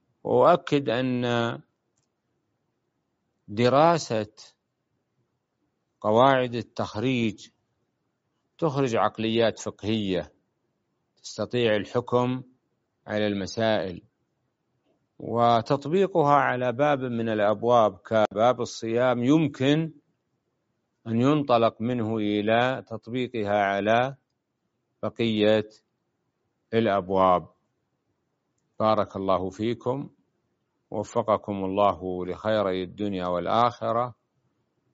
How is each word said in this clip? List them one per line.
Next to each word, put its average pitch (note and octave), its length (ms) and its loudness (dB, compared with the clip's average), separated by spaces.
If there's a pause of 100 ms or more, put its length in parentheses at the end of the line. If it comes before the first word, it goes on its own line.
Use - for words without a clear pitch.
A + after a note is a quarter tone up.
(240)
وأؤكد C#3 680 2
أن B2 720 -2 (1900)
دراسة B2 840 2 (1700)
قواعد B2 540 4
التخريج A2 920 -4 (1080)
تخرج C3+ 380 0
عقليات A2 640 0
فقهية G2 720 -4 (880)
تستطيع A2 520 -2
الحكم B2 680 -2 (640)
على G#2+ 200 -2
المسائل، G2+ 720 -4 (1160)
وتطبيقها C#3+ 1120 0
على B2+ 380 0
باب C#3 280 0
من A#2 300 -4
الأبواب G#2+ 680 2
كباب A2+ 640 0
الصيام A#2+ 600 -2
يمكن D3 680 2 (1160)
أن A2+ 140 0
ينطلق B2 600 2
منه A2+ 360 -4
إلى A2 720 0
تطبيقها A2+ 760 -4
على A2 520 0 (880)
بقية G#2+ 640 2 (1040)
الأبواب. F#2+ 760 2 (1300)
بارك G#2+ 360 0
الله F#2+ 340 -2
فيكم، A#2+ 600 -6 (840)
وفقكم G#2 760 -2
الله F#2 600 -2
لخيري F#2 580 -2
الدنيا F2+ 440 -6
والآخرة، A2+ 880 -2 (800)